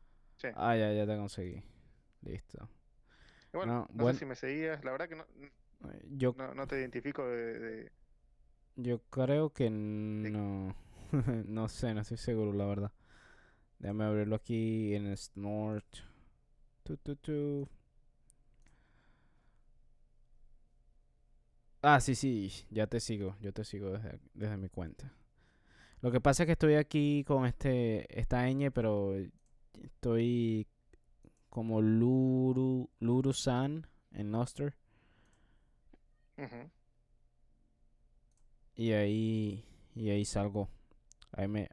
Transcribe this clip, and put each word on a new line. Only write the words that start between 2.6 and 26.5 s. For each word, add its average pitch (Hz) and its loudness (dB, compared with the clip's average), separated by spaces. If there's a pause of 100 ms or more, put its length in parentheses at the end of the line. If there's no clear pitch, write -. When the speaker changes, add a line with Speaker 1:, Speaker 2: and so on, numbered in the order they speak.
Speaker 1:
Igual, 175 -4
Speaker 2:
No, 120 -2
Speaker 1:
no 113 -4
Speaker 2:
buen 127 6
Speaker 1:
sé 135 -4
si 147 -8
me 131 -8
seguías, 147 -4
la 131 -4
verdad 160 -4
que 165 -14
no, 160 -14 (680)
Speaker 2:
Eh, - -16
yo 127 0
Speaker 1:
no, 131 -10
no 135 -6
te 139 -4
identifico 131 -6
de, 117 -6
de 113 -10 (840)
Speaker 2:
yo 120 -2 (100)
creo 143 2
que 135 0
Speaker 1:
de 113 4
Speaker 2:
no. 107 -4 (380)
<laughs> 120 0
No 110 -2
sé, 113 -4
no 107 -2
estoy 110 -6
seguro, 110 -2
la 101 0
verdad. 101 -2 (840)
Déjame 107 -2
abrirlo 107 2
aquí 110 0
en 101 -4
Snort. 107 -6 (960)
Tu, 151 -8
tu, 147 -8
tu. 147 -4 (4000)
Ah, 143 10
sí, 127 0
sí, 110 -2 (200)
ya 107 0
te 120 -2
sigo, 101 -4
yo 101 -8
te 110 -6
sigo 98 -8
desde, 104 -6 (140)
desde 107 -6
mi 95 -6
cuenta. 90 -10 (880)
Lo 123 0
que 120 2
pasa 143 6
es 160 2
que 165 6